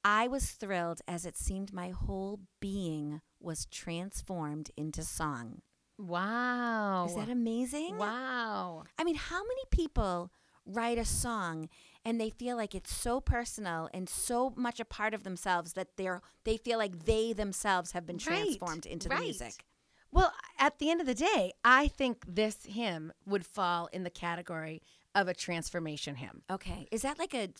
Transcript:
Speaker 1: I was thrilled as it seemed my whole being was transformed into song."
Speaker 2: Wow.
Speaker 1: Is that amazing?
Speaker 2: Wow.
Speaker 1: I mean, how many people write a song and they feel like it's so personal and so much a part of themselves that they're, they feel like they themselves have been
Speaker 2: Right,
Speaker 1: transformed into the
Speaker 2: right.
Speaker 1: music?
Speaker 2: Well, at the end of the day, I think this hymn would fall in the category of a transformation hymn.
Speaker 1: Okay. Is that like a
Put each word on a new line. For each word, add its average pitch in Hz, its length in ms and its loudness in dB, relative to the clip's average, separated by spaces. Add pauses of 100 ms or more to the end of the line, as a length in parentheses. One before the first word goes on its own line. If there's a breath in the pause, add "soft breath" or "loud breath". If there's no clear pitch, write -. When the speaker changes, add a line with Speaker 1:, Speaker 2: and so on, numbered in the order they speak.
Speaker 1:
I 214 240 6
was 262 260 0
thrilled 175 540 -2
as 175 200 -4
it - 100 -8
seemed 196 380 -2
my 180 160 -6
whole 196 500 -4 (200)
being 160 600 -2 (180)
was - 280 -6
transformed 165 1080 -6
into 156 300 -4
song." 131 560 -4 (380)
Speaker 2:
Wow. 214 1080 0
Speaker 1:
Is 175 80 -2
that 214 120 -2
amazing? 247 720 0
Speaker 2:
Wow. 214 880 -2 (140)
Speaker 1:
I 320 60 0
mean, 339 120 2
how 339 260 -4
many 508 280 -4
people 190 600 2 (340 soft breath)
write 233 340 0
a 226 60 0
song 175 640 0 (360 loud breath)
and 226 160 0
they 220 100 0
feel 247 260 -4
like 214 180 -2
it's - 200 -6
so 240 260 0
personal 202 720 0
and 185 160 -4
so 247 480 2
much 240 220 -2
a 226 60 -4
part 214 300 -2
of 208 100 -6
themselves 175 480 0
that 185 240 -6
they're, 185 240 -2 (240 soft breath)
they 220 120 2
feel 233 220 0
like 185 260 -2
they 220 280 4
themselves 190 600 2
have 175 140 -4
been 175 100 -6
Speaker 2:
Right, 202 60 -6 (220)
Speaker 1:
transformed 180 420 -2
into 170 220 -6
the 262 80 0
Speaker 2:
right. 494 80 0
Speaker 1:
music? 190 400 -6 (480 soft breath)
Speaker 2:
Well, 359 200 8 (260)
at 277 200 6
the 294 120 2
end 339 100 4
of 302 60 0
the 247 80 2
day, 277 380 4 (120)
I 262 240 10
think 247 400 0
this 208 360 0
hymn 185 480 -4 (140)
would 196 180 0
fall 175 480 0
in 185 120 -4
the 175 60 -4
category 165 680 -6 (340 soft breath)
of 196 120 6
a 180 80 0
transformation 160 840 -4
hymn. - 340 -12
Speaker 1:
Okay. - 420 -6
Is 220 100 -2
that 285 160 -2
like 330 160 -4
a 214 140 0 (120)